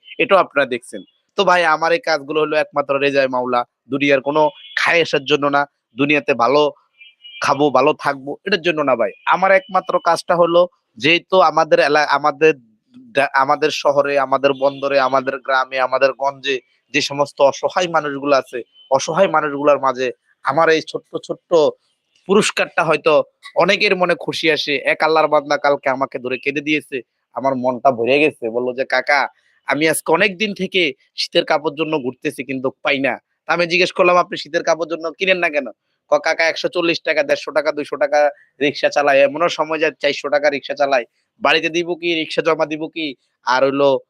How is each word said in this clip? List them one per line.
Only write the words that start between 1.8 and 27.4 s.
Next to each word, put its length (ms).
এই 60
কাজগুলো 420
হলো 160
একমাত্র 420
রেজায় 300
মাওলা, 360
দুনিয়ার 320
কোনো 300
খায়েশের 480
জন্য 220
না, 200
দুনিয়াতে 380
ভালো 380
খাবো, 280
ভালো 280
থাকবো, 460
এটার 160
জন্য 200
না 160
ভাই। 160
আমার 260
একমাত্র 460
কাজটা 380
হলো, 320
যেহেতু 440
আমাদের 380
এলা-, 300
আমাদের 460
দা-, 220
আমাদের 360
শহরে, 480
আমাদের 340
বন্দরে, 480
আমাদের 380
গ্রামে, 400
আমাদের 340
গঞ্জে 480
যে 60
সমস্ত 400
অসহায় 480
মানুষগুলো 480
আছে, 260
অসহায় 380
মানুষগুলোর 500
মাঝে 340
আমার 260
এই 200
ছোট্ট, 360
ছোট্ট 300
পুরস্কারটা 580
হয়তো 400
অনেকের 420
মনে 240
খুশি 300
আসে। 260
এক 260
আল্লাহর 260
বান্দা 280
কালকে 320
আমাকে 300
ধরে 200
কেঁদে 220
দিয়েছে, 360
আমার 220